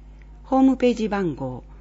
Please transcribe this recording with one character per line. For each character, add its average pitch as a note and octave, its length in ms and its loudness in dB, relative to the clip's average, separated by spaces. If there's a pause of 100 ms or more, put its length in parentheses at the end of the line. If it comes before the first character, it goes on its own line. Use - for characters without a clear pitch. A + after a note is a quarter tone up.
(440)
ホ C4 160 0
ー - 20 4
ム C4 160 4
ペ B3 140 2
ー A3 40 -2
ジ G#3+ 140 -2
番 F#3+ 240 -2
号、 B2+ 300 -10 (180)